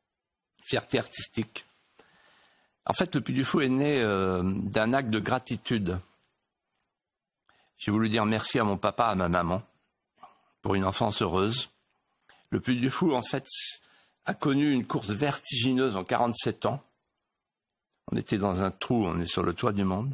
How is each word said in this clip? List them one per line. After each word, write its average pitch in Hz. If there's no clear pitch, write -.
fierté -
artistique. -
En -
fait, 185
le 139
Puy 131
du 131
Fou 170
est 135
né, 139
euh, 95
d'un 98
acte 135
de 110
gratitude. 107
J'ai -
voulu 110
dire 107
merci 110
à 117
mon 101
papa, 101
à 107
ma 90
maman, 87
pour 98
une 95
enfance 98
heureuse. 101
Le -
Puy 127
du 123
Fou, 160
en 123
fait, 135
a -
connu 143
une 123
course 113
vertigineuse 127
en 92
quarante-sept 120
ans. 120
On 117
était 110
dans 95
un 95
trou, 117
on 85
est 85
sur -
le 90
toit 110
du 101
monde. 101